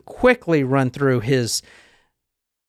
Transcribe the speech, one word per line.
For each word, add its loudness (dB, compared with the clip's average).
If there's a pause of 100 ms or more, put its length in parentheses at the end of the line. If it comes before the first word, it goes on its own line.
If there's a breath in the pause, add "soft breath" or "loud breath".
quickly 0
run 0
through 0
his -2 (1080 soft breath)